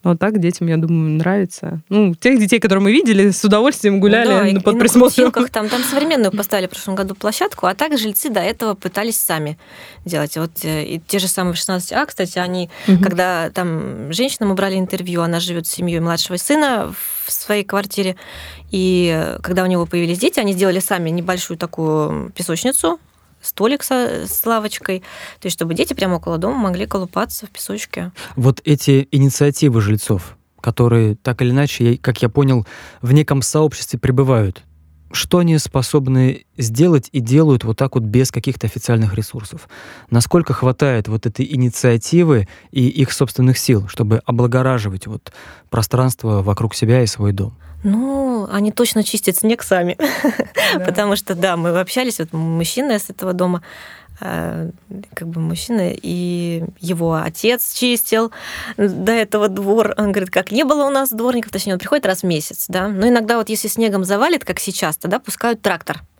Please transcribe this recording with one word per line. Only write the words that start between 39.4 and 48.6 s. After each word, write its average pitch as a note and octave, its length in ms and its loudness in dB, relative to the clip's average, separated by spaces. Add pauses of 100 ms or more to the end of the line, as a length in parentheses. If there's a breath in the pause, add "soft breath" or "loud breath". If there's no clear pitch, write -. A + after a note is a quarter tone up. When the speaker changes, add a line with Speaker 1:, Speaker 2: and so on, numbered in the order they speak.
Speaker 3:
Насколько A#2+ 460 2
хватает B2+ 540 2
вот A2 180 -2
этой B2+ 180 -2
инициативы B2+ 1040 2 (240 loud breath)
и B2+ 160 2
их C#3 240 0
собственных B2+ 460 2
сил, G2+ 300 2
чтобы A2 360 0
облагораживать A#2+ 840 0
вот G#2 260 -12 (360 loud breath)
пространство A#2 760 0
вокруг G#2 320 0
себя B2 280 4
и A2+ 40 2
свой G2+ 260 -2
дом? G2+ 200 -4 (340 soft breath)
Speaker 2:
Ну, B3+ 640 0
они G3+ 220 0